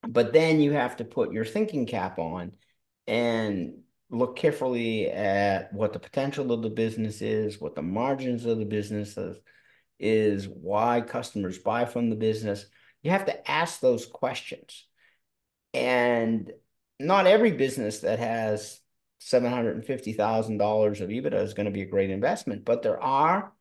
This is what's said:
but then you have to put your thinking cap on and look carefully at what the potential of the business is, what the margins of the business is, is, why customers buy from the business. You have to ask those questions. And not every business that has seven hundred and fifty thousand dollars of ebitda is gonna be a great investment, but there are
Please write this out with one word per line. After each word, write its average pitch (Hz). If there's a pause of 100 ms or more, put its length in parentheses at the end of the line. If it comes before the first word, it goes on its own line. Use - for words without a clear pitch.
but 117
then 156
you 143
have 123
to 120
put -
your 110
thinking 165
cap 92
on 87 (540)
and 110 (360)
look 123
carefully 117
at 98
what 104
the -
potential 139
of 113
the 110
business 110
is, 107
what -
the 76
margins 120
of 113
the 110
business 104
is, 87 (640)
is, 107
why 107
customers 107
buy 117
from 120
the 107
business. 110 (360)
You 156
have 190
to -
ask 165
those 120
questions. - (840)
And 120 (480)
not 185
every 214
business 127
that 110
has 110 (400)
seven 123
hundred 117
and 113
fifty 123
thousand 110
dollars 107
of 92
ebitda 127
is 101
gonna 104
be 98
a 92
great 98
investment, 101
but 120
there -
are 160